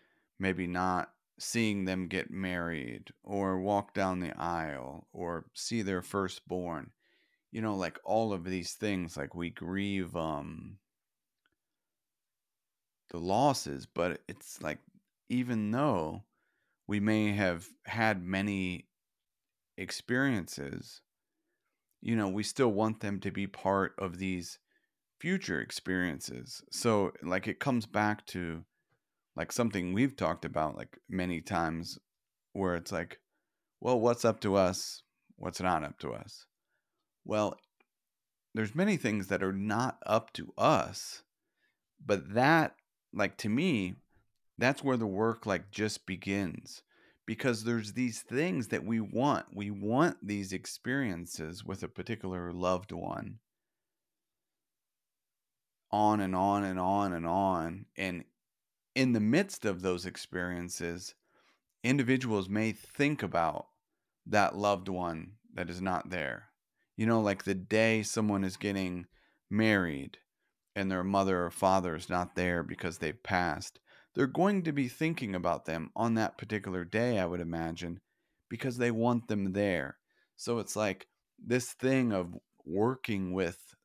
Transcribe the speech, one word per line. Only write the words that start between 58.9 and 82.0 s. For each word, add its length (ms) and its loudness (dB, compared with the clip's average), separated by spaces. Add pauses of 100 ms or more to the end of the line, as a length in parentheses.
in 180 4
the 60 4
midst 460 2
of 160 0
those 260 0
experiences, 1080 -6 (720)
individuals 640 2
may 220 0
think 500 -2
about 460 0 (580)
that 320 4
loved 320 2
one 440 -4 (200)
that 160 -6
is 120 -6
not 280 -2
there. 400 -4 (480)
You 80 2
know, 160 4
like, 220 2
the 120 0
day 460 4
someone 420 2
is 140 -2
getting 480 -2 (440)
married 680 2 (580)
and 160 0
their 120 0
mother 420 4
or 60 -2
father 440 4
is 140 -8
not 260 -2
there 280 2
because 340 -6
they've 260 -4
passed, 560 0 (360)
they're 120 4
going 360 2
to 80 -2
be 160 0
thinking 480 -2
about 300 0
them 300 -4
on 200 2
that 220 0
particular 460 -4
day, 360 2
I 60 2
would 140 -2
imagine, 600 -6 (480)
because 280 -4
they 140 2
want 360 2
them 260 0
there. 440 2 (380)
So 240 -2
it's 160 -6
like 320 0 (300)
this 360 0
thing 380 4